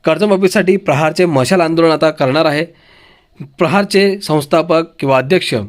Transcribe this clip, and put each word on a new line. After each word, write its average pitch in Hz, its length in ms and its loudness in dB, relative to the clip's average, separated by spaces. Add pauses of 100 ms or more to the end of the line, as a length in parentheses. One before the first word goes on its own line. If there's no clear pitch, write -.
कर्जमाफीसाठी 190 720 0
प्रहारचे 156 480 0
मशाल 151 360 0
आंदोलन 165 280 2
आता 156 200 0
करणार 151 360 0
आहे. 156 200 -2 (760)
प्रहारचे 196 760 -2
संस्थापक 160 640 0 (180)
किंवा 135 180 0
अध्यक्ष 143 380 -2 (120)